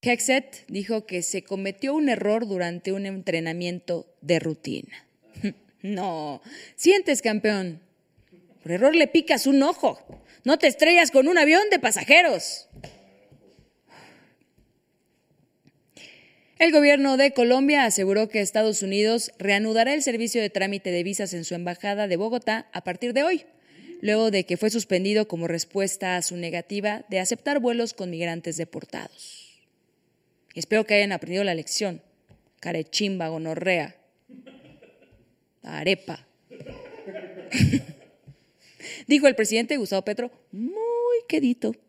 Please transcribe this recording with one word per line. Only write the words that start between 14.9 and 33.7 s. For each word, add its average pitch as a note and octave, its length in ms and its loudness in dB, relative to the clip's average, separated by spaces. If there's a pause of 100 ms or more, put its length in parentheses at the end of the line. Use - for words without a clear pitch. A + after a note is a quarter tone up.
El E4 140 4
gobierno C#4+ 460 6
de C#4 140 6
Colombia C4+ 520 4
aseguró G3+ 460 0
que A3 100 -2
Estados G#3+ 420 0
Unidos G#3 580 -2
reanudará A3 540 2
el D4+ 100 -2
servicio A#3 380 -2
de G#3 80 -2
trámite F#3+ 420 -4
de F3 120 -2
visas G3 300 -6
en E3+ 100 -8
su F3 120 -10
embajada G3+ 520 -6
de F3+ 80 0
Bogotá A3+ 560 -4
a - 140 -12
partir G3+ 280 -6
de C#4 100 2
hoy, E4+ 220 -2 (560)
luego G#3+ 300 2
de F#3+ 140 0
que F3+ 100 -2
fue G#3+ 140 0
suspendido G#3 580 0
como E3 200 -6
respuesta F#3 680 -4
a F3+ 60 -2
su F3 160 -6
negativa F#3+ 720 -6
de F#3+ 100 -2
aceptar A#3+ 400 -2
vuelos A#3 340 -2
con F#3 160 -10
migrantes E3 460 -6
deportados. - 1040 -14 (960)
Espero G#3+ 300 -2
que G#3+ 80 0
hayan G3+ 180 4
aprendido F3+ 320 -4
la F#3 120 -2
lección. E3 460 -6 (600)
Carechimba, F3 640 -4
gonorrea. D#3+ 720 -2 (1700)